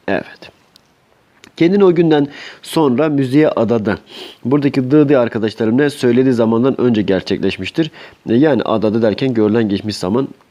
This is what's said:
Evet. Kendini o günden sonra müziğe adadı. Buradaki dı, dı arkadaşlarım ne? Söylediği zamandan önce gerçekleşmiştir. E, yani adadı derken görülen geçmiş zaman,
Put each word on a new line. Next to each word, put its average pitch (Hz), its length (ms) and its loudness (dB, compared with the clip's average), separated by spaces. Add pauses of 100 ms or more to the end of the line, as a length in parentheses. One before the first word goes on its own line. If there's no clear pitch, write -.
Evet. - 420 -8 (1080)
Kendini 196 280 2
o 180 100 6
günden 156 340 2 (340)
sonra 147 460 0
müziğe 143 400 2
adadı. 107 500 -2 (460)
Buradaki 135 460 -2
dı, 147 180 4
dı 143 100 4
arkadaşlarım 110 600 -2
ne? 143 120 0
Söylediği 127 440 2
zamandan 117 460 0
önce 117 220 2
gerçekleşmiştir. 95 880 -4 (380)
E, 110 60 0
yani 135 280 2
adadı 110 400 -2
derken 117 320 -2
görülen 107 340 0
geçmiş 101 280 -6
zaman, 117 320 -4 (220)